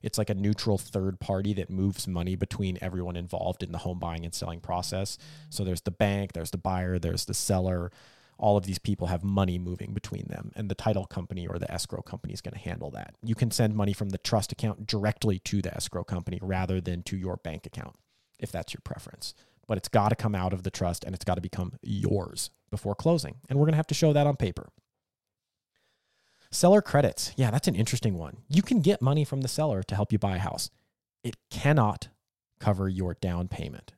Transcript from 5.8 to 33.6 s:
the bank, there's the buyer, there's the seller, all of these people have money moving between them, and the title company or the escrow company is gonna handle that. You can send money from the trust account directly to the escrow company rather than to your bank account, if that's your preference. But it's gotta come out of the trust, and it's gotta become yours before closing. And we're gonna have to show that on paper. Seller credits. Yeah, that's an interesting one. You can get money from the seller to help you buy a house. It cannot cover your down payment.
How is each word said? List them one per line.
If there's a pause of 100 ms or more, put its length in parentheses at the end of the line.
the
bank,
there's
the
buyer,
there's
the
seller, (500)
all
of
these
people
have
money
moving
between
them,
and
the
title
company
or
the
escrow
company
is
gonna
handle
that. (100)
You
can
send
money
from
the
trust
account
directly
to
the
escrow
company
rather
than
to
your
bank
account, (440)
if
that's
your
preference. (340)
But
it's
gotta
come
out
of
the
trust,
and
it's
gotta
become
yours (220)
before
closing. (120)
And
we're
gonna
have
to
show
that
on
paper. (1800)
Seller
credits.
Yeah,
that's
an
interesting
one. (120)
You
can
get
money
from
the
seller
to
help
you
buy
a
house. (540)
It (120)
cannot (500)
cover
your
down
payment.